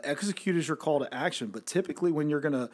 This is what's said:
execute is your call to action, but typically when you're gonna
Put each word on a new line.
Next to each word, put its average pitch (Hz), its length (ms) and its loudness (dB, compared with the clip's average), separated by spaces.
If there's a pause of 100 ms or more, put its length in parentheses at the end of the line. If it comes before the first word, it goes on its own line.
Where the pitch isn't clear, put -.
execute 180 520 0
is 151 120 2
your 151 80 0
call 147 240 2
to 127 140 -4
action, 151 340 -2
but - 160 -10
typically 175 480 0
when 151 160 0
you're 147 120 2
gonna 139 340 0